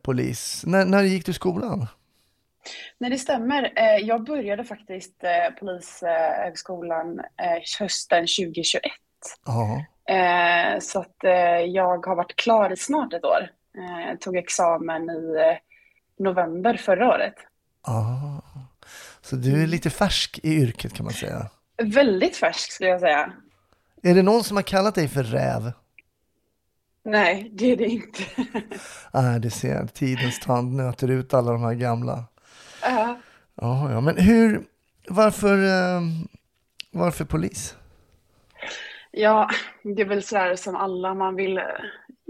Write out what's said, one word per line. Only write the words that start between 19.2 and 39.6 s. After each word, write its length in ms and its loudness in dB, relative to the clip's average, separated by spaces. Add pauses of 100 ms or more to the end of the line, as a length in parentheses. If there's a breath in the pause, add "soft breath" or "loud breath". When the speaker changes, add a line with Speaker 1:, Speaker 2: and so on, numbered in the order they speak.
Speaker 1:
Så 140 -8
du 160 0
är 40 4
Speaker 2:
Mm. 140 4
Speaker 1:
lite 200 -2
färsk 540 -2
i 120 2
yrket, 380 0
kan 100 -8
man 100 -6
säga. 360 -8 (340)
Speaker 2:
Väldigt 540 4
färsk, 340 -2
skulle 180 -2
jag 100 2
säga. 340 2 (720)
Speaker 1:
Är 120 6
det 80 8
någon 200 4
som 140 -4
har 60 0
kallat 320 0
dig 120 2
för 160 -2
räv? 480 -2 (1300)
Speaker 2:
Nej, 480 2
det 180 2
är 60 4
det 80 0
inte. 340 -4 (180)
<laughs> 760 -8
Speaker 1:
Ah, 280 2
det 120 -2
ser 240 -4
jag. 180 -6
Tidens 460 -2
tand 360 -2
nöter 360 -2
ut 220 -2
alla 180 2
de 120 -2
här 100 0
gamla. 500 -4 (580 loud breath)
Speaker 2:
Ja. 380 0 (360 soft breath)
Speaker 1:
Ja, 360 -2
ja. 100 0
Men 160 2
hur... 440 6 (460)
Varför, 580 4
eh, 360 2 (880)
varför 340 -2
polis? 500 -6 (1400 loud breath)
Speaker 2:
Ja, 380 4 (340 loud breath)